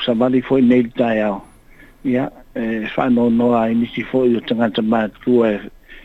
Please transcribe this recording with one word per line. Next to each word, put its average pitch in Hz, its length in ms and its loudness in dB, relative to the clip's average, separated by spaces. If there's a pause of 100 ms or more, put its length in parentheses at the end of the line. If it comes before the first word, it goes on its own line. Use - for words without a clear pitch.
sa 123 80 0
mali 127 280 2
foi 135 200 2
nei 123 220 4
le 117 140 -6
tai 113 240 0
ao. 104 200 -2 (640)
Ia, 127 240 -2 (260)
e, 113 320 -4 (100)
whanau 120 340 2
noa 117 400 2
i 113 40 -2
nisi 117 280 -4
foi 123 320 0
o 107 60 -4
tangata 113 400 -2
mātua 113 720 0
e, 98 60 -4 (460)